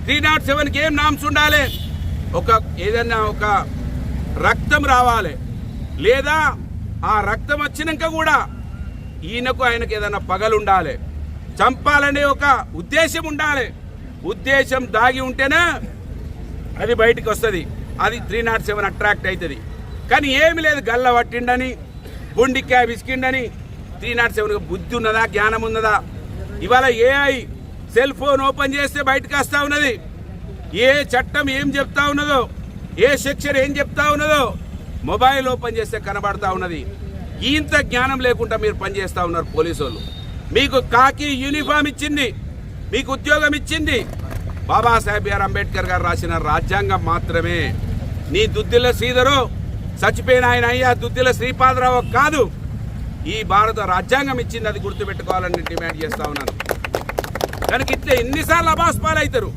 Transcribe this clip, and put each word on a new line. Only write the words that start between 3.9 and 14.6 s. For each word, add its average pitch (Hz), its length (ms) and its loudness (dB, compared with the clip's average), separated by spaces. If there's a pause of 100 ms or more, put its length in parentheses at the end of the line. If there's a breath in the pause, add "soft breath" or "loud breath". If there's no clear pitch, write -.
రక్తం 269 360 2 (100)
రావాలి, 233 400 4 (720)
లేదా 269 300 4 (760)
ఆ - 20 4 (160)
రక్తం 285 340 -2
వచ్చినాక 311 540 -4
కూడా 311 180 4 (960)
ఈయనకు 247 400 -2
ఆయనకు 233 280 -2
ఏదైనా 208 220 -2 (100)
పగలు 208 300 2
ఉండాలి, 185 340 2 (680)
చంపాలనే 285 640 4 (120)
ఒక 277 100 -2 (380)
ఉద్దేశం 320 500 0
ఉండాలి. 294 340 0 (680)
ఉద్దేశం 262 500 2 (140)